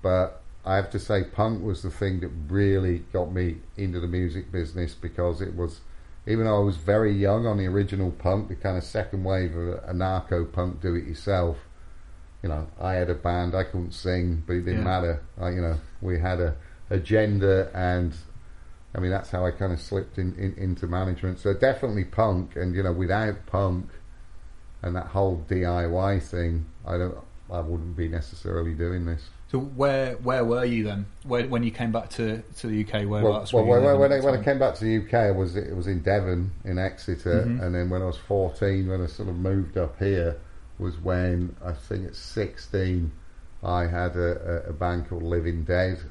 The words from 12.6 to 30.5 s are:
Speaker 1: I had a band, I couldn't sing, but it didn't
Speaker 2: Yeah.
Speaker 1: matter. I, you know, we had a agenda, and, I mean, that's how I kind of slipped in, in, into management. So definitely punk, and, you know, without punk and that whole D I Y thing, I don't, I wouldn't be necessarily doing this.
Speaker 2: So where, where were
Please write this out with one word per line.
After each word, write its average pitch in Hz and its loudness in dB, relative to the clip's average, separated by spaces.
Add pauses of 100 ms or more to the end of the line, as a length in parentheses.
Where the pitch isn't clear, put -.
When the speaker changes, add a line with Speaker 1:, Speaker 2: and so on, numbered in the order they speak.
Speaker 1:
I 92 0
had 90 2
a 85 2
band, 87 0
I 92 2
couldn't 87 -4
sing, 90 0
but 90 -2
it 90 2
didn't 92 0
Speaker 2:
Yeah. - 0
Speaker 1:
matter. 87 0 (180)
I, 90 0
you 90 -2
know, 80 0 (220)
we 92 0
had 90 0
a 80 2 (360)
agenda, 98 4
and, 90 2 (800)
I - -4
mean, 90 2
that's - -2
how 90 0
I 87 4
kind 92 -2
of 80 -2
slipped - -4
in, 92 0
in, 98 -2
into 92 -2
management. 90 -2
So 101 2
definitely 107 2
punk, 98 0
and, 90 -2
you 98 0
know, 90 2
without 95 0
punk 92 0 (920)
and 90 -4
that 85 -6
whole 95 2 (120)
D 92 2
I 87 2
Y 95 2
thing, 85 0 (200)
I 87 -2
don't, 90 -2 (340)
I 87 -4
wouldn't 82 -4
be 82 -2
necessarily 82 -4
doing 85 0
this. 82 -2 (300)
Speaker 2:
So 131 0
where, 135 0
where 127 2
were 120 2